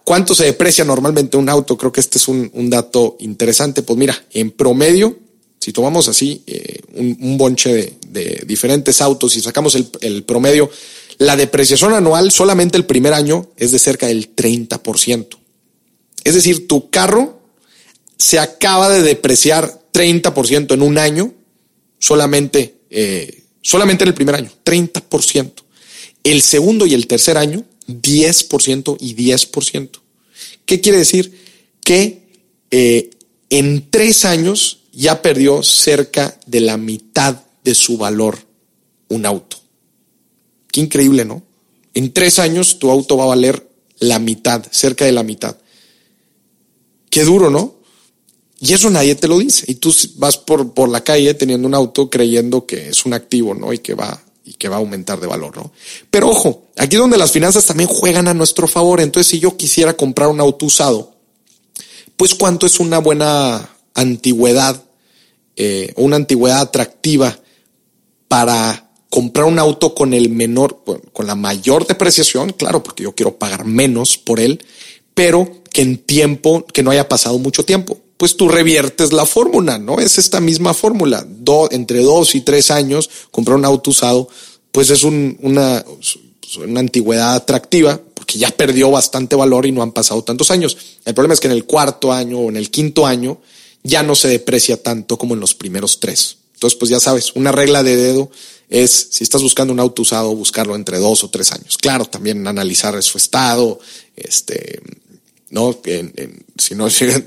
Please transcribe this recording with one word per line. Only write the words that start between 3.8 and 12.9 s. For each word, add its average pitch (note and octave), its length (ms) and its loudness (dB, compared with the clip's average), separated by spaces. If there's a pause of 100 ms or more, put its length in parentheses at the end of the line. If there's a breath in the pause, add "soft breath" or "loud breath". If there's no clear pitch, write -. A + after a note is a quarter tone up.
Pues A#2 160 -2
mira, - 320 -2
en A2 200 -4
promedio, D#3+ 680 2 (400)
si - 140 -10
tomamos C3 340 0
así, C3+ 400 -2
eh, - 320 -14 (140)
un, A#2+ 260 -4
un C3 180 -4
bonche B2+ 360 2
de, A2 240 -2 (100)
de - 400 -8
diferentes C#3 540 0
autos B2+ 340 0
y A2+ 60 -4
sacamos C#3 340 -2
el, B2+ 140 -2 (120)
el G#2 220 -6
promedio, C#3 460 2 (500 loud breath)
la C#3+ 160 2
depreciación C#3 580 2
anual F3+ 380 2
solamente F3+ 460 2
el F3+ 80 0
primer C#3 280 2